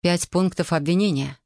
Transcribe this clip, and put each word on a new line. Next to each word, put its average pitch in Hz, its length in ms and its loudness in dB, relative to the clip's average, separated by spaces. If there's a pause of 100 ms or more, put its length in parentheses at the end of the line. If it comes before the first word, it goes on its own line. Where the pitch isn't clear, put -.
"Пять 175 260 0
пунктов 180 440 0
обвинения?" 156 720 0